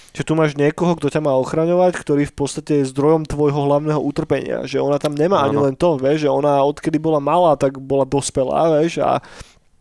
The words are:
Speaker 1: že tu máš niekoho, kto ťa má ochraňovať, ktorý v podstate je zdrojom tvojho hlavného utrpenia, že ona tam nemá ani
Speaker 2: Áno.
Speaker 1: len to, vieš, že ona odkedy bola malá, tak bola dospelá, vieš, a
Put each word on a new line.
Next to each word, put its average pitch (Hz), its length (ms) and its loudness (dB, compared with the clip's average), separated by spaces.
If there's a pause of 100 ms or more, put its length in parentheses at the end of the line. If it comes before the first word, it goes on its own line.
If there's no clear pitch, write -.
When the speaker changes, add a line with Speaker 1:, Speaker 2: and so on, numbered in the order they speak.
(100)
Speaker 1:
že - 120 -10
tu - 100 -4
máš 156 220 2
niekoho, 151 420 0
kto 147 120 -6
ťa 151 120 -2
má 151 140 -2
ochraňovať, 165 600 2
ktorý 143 300 0
v 139 100 -6
podstate 147 400 -6
je 139 140 2
zdrojom 147 340 2
tvojho 147 400 0
hlavného 147 380 0
utrpenia, 143 640 -4
že 135 160 -4
ona 139 160 0
tam 147 160 -4
nemá 151 320 2
ani 139 100 0
Speaker 2:
Áno. - 80 0
Speaker 1:
len 139 140 0
to, 170 180 2
vieš, 143 300 0
že 139 60 2
ona 139 320 2
odkedy 147 340 -2
bola 156 240 0
malá, 156 340 2
tak 135 220 0
bola 135 260 0
dospelá, 135 460 -2 (260)
vieš, 160 240 0
a 131 220 0 (600)